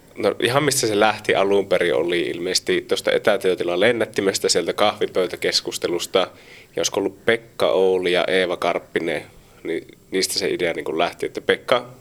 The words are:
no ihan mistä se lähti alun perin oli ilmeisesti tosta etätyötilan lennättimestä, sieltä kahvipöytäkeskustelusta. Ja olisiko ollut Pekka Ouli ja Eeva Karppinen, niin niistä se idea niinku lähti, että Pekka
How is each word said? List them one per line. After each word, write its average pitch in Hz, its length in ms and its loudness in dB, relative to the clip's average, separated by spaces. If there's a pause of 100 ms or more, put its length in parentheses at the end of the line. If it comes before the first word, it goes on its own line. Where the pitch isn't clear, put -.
(180)
no 104 220 0
ihan 131 240 2
mistä 131 240 2
se 104 120 0
lähti 107 360 2
alun 98 320 2
perin 87 280 2
oli 87 260 0
ilmeisesti 87 600 -2
tosta - 300 -2
etätyötilan 90 680 0
lennättimestä, 107 680 0
sieltä 90 240 0
kahvipöytäkeskustelusta. 87 1500 -2 (560)
Ja - 40 -4
olisiko 87 200 -2
ollut - 260 -4
Pekka - 460 0
Ouli 92 400 2
ja 87 160 2
Eeva 90 300 0
Karppinen, 82 680 -2 (380)
niin 82 240 -6 (240)
niistä - 280 -2
se 98 100 0
idea 87 240 -2
niinku - 240 -6
lähti, 85 280 -2
että - 160 -8
Pekka - 480 0 (120)